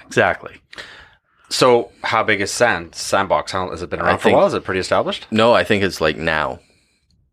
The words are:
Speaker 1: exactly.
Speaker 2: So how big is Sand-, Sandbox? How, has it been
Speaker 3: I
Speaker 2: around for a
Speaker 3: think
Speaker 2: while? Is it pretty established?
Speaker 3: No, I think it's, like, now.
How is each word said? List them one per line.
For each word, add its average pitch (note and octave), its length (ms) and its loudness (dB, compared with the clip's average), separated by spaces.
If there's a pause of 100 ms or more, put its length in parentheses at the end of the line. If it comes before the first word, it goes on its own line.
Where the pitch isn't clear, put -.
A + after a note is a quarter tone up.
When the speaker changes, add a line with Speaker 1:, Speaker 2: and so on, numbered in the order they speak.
Speaker 1:
exactly. - 520 -2 (920)
Speaker 2:
So B2 420 2 (120)
how A2 200 0
big G2+ 180 0
is G2 100 -4
Sand-, F2+ 440 0
Sandbox? F2+ 560 -2
How, F#2 200 -4
has - 100 -10
it F2+ 80 -10
been F#2+ 100 -8
Speaker 3:
I - 60 -4
Speaker 2:
around F#2+ 120 0
for - 40 -8
a - 20 -12
Speaker 3:
think G#2 140 4
Speaker 2:
while? F#3+ 100 4
Is D#3 60 0
it F#2+ 100 -4
pretty F#2+ 160 -2
established? G2 520 -2
Speaker 3:
No, A2+ 220 4
I F#2 100 4
think G2+ 200 0
it's, F#2 160 -2
like, D#2+ 180 0
now. D#2 420 -4 (720)